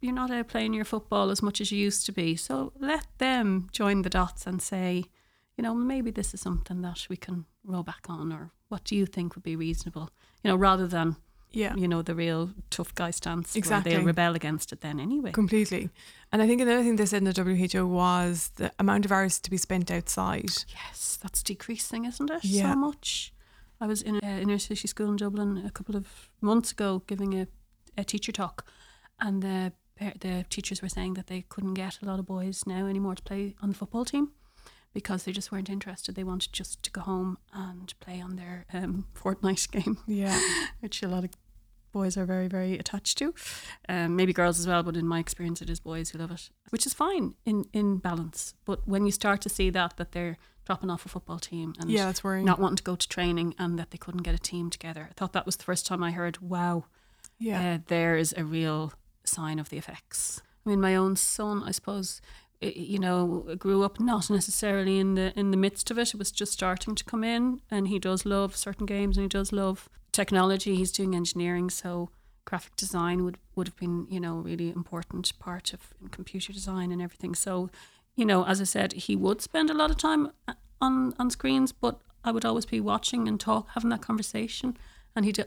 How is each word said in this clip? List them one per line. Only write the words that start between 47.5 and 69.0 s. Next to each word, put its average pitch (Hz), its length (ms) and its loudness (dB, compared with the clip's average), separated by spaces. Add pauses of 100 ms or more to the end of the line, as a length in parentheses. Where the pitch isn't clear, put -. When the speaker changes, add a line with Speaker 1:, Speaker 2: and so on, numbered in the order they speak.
Speaker 1:
in 202 240 2
balance. 165 560 -4 (120)
But - 220 -4
when 196 180 2
you 202 60 4
start 202 300 2
to - 80 -6
see 190 220 2
that, 175 260 0
that 170 160 -6
they're 175 240 -4 (280)
dropping 185 240 -2
off 170 160 -4
a 185 40 -14
football 170 300 -10
team 165 400 -8
and 165 120 -8
Speaker 2:
Yeah, 208 140 4
that's 190 180 -4
worrying. 190 220 0
Speaker 1:
not 185 140 6
wanting 190 180 4
to - 60 -4
go 180 120 -2
to - 120 0
training 170 520 0
and 175 180 0
that 165 140 -6
they 170 60 -14
couldn't 180 260 -6
get 170 120 2
a 170 40 2
team 175 300 -4
together, 160 400 -10
I - 40 -20
thought 185 200 -4
that 185 120 0
was 180 120 -2
the - 60 -12
first 180 220 -2
time 180 180 0
I 170 80 0
heard, 170 280 -2
"Wow, 175 460 0 (520)
Speaker 2:
Yeah. 185 380 0
Speaker 1:
uh, - 20 0 (100)
there 165 300 4
is 160 200 2
a 165 80 -2
real 156 480 0 (300)
sign 156 360 -2
of 151 100 -8
the - 80 -10
effects." - 640 -8 (240)
I 220 40 -2
mean, 202 120 4
my 190 140 4
own 190 200 4
son, 208 480 0
I 202 80 -4
suppose, 196 480 -6 (420)
i-, - 140 -4
you 196 240 -4
know, 180 580 0
grew 196 260 4
up 196 160 -2
not 220 300 2
necessarily 196 720 2
in 190 160 4
the, 190 240 2
in 202 120 4
the 190 60 4
midst 196 340 2
of 226 80 -2
it. 240 140 2
It 214 40 -6
was 202 140 -2
just 202 200 -2
starting 185 440 0
to - 100 -4
come 220 180 -2
in, 240 380 2 (100)
and 196 160 2
he 196 120 2
does 185 260 0
love 196 320 2
certain - 300 -4
games 202 300 2